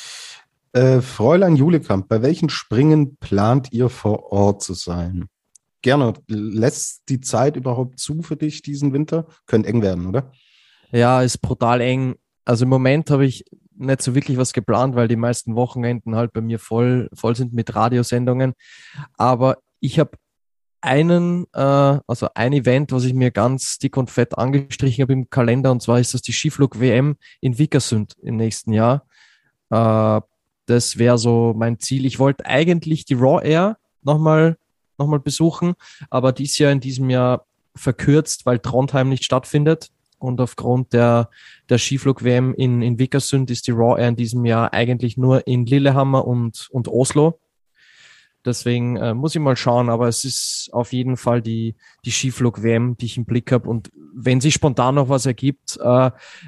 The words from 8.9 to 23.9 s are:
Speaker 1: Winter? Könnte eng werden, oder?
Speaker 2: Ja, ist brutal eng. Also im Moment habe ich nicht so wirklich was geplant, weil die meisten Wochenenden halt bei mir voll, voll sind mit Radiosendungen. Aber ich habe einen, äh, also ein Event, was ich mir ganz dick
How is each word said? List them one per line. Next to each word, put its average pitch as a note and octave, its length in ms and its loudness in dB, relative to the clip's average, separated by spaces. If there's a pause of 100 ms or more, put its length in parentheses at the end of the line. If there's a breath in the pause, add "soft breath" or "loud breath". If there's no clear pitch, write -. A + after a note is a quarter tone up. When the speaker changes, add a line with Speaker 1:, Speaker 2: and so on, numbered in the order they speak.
Speaker 1:
Winter? D#3+ 320 -2 (200 soft breath)
Könnte A2 220 0
eng A2+ 140 0
werden, F2+ 240 -2
oder? B2 260 -4 (580 soft breath)
Speaker 2:
Ja, B2 300 4
ist B2+ 180 0
brutal A#2+ 440 0
eng. B2+ 320 -2 (320)
Also A#2+ 180 2
im B2+ 60 2
Moment C3 400 2
habe C#3 160 4
ich - 180 -4 (300)
nicht C3+ 280 -4
so B2 120 -2
wirklich C#3 240 -2
was B2+ 160 -2
geplant, A#2+ 400 0
weil A#2+ 140 2
die A#2 80 0
meisten A#2+ 400 -4
Wochenenden A#2+ 600 -4
halt A#2 160 -2
bei A2+ 80 -6
mir A2+ 180 -4
voll, A#2+ 540 -2
voll A#2 240 -2
sind B2 160 -6
mit A#2 240 -4
Radiosendungen. B2 800 0 (640 loud breath)
Aber B2+ 420 2 (200)
ich D3 200 -4
habe D3+ 140 2 (680)
einen, F3 720 2
äh, C#3 540 2
also - 280 -4
ein A#2+ 200 0
Event, C3+ 380 2
was B2+ 120 0
ich B2+ 100 0
mir B2+ 160 2
ganz B2 480 -2
dick - 180 -4